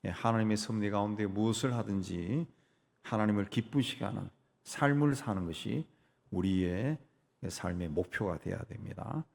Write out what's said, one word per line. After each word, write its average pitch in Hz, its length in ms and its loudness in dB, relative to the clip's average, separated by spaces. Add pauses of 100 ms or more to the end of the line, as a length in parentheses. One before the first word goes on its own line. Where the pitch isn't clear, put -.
예, 95 40 0
하나님의 110 480 2
섭리 107 320 -2
가운데 104 360 0
무엇을 107 480 2
하든지 98 720 -2 (540)
하나님을 104 480 2
기쁘시게 120 560 0
하는 95 240 -6 (340)
삶을 143 520 4
사는 95 300 -2
것이 104 400 -4 (460)
우리의 92 680 2 (500)
삶의 87 420 -2
목표가 87 500 -2
되어야 92 240 -4
됩니다. - 600 -8 (120)